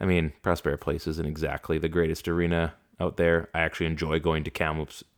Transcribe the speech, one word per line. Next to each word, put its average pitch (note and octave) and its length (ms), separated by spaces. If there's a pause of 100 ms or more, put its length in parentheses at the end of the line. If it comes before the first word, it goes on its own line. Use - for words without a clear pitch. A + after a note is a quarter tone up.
I G2+ 40
mean, E2+ 280 (100)
Prospera D#2 360
Place D2 280
isn't D#2+ 180
exactly D2+ 520
the D#2+ 120
greatest D#2+ 380
arena E2+ 460 (260)
out F2 180
there. E2+ 360
I E2 80
actually D#2+ 240
enjoy D#2+ 340
going D#2+ 240
to D#2 80
Kamloops, D#2 520 (140)